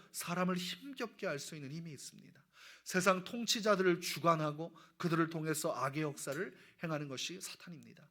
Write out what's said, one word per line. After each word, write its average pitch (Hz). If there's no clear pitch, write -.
사람을 180
힘겹게 247
할 147
수 -
있는 139
힘이 165
있습니다. -
세상 185
통치자들을 202
주관하고 156
그들을 165
통해서 160
악의 135
역사를 151
행하는 151
것이 151
사탄입니다. -